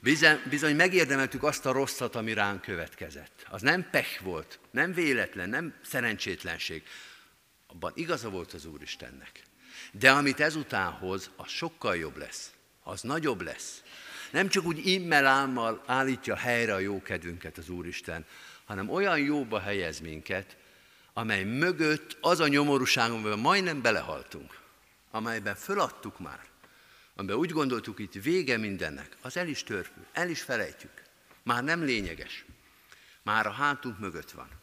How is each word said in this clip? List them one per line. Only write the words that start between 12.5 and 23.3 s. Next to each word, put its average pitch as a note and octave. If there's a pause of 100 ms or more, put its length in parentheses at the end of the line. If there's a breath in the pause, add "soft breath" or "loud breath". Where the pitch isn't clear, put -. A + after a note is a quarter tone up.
Az -
nagyobb C3+
lesz. - (480 loud breath)
Nem F#3
csak F#3
úgy E3
immel-ámmal C#3
állítja B2+
helyre A#2
a F#2+
jókedvünket F2
az F2
Úristen, F2 (380 loud breath)
hanem G2
olyan F#3
jóba C#3
helyez F#2
minket, E2 (560 soft breath)
amely A2
mögött D3+
az E3
a D#3
nyomorúság, C#3
amiben G#2+